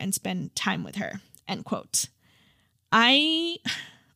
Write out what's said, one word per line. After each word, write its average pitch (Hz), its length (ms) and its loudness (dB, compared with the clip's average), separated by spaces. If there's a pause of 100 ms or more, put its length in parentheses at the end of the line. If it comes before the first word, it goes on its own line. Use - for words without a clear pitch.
and 196 120 -4
spend 185 440 -4
time 180 260 -2
with - 120 -12
her," - 260 -6 (260)
end - 160 -8
quote. - 440 -4 (840)
I, 302 680 4 (560)